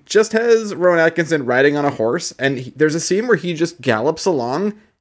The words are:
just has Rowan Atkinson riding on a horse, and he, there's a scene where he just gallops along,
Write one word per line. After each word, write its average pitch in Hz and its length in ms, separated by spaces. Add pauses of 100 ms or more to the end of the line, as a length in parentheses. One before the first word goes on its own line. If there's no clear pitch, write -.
just 214 280
has 226 420
Rowan 175 240
Atkinson 160 480
riding 135 300
on 147 80
a 143 60
horse, 120 420
and 135 260
he, 127 160
there's 151 220
a 170 40
scene 196 280
where 233 80
he 170 180
just 165 260
gallops 127 460
along, 165 480 (260)